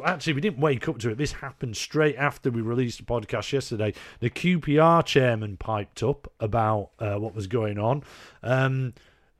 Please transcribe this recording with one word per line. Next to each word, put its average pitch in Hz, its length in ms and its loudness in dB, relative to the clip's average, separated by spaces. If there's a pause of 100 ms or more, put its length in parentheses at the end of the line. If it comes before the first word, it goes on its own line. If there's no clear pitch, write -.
actually, 165 300 0
we 139 80 -2
didn't 170 180 -2
wake 143 300 2
up - 100 -2
to 120 100 -2
it. 107 80 -2
This 147 160 -2
happened 131 440 -10
straight 151 400 2
after 139 340 -2
we 117 100 -2
released 120 360 -2
the - 80 -18
podcast 117 480 -4
yesterday. 107 400 -2 (260)
The 120 100 0
Q 175 300 2
P 147 180 2
R 165 260 8
chairman 110 540 2
piped 107 460 -4
up 139 260 -2 (100)
about, 110 500 0 (100)
uh, 104 160 -2
what 107 180 -6
was 104 140 -8
going 107 320 -2
on. 123 240 0 (400)
Um, 131 500 0 (460)